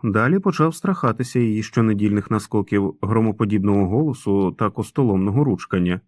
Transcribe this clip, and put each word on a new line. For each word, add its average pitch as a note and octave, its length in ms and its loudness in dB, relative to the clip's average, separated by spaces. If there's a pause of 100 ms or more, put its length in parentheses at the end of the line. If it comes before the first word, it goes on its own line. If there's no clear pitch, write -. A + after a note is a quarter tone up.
далі A#2 360 2
почав E3 360 0
страхатися B2+ 640 -2
її A2 240 0
щонедільних G#2 680 0
наскоків, G2+ 680 -2
громоподібного G#2 840 2
голосу G2+ 640 0
та G#2+ 180 -2
костоломного G#2 720 0
ручкання F#2 640 -2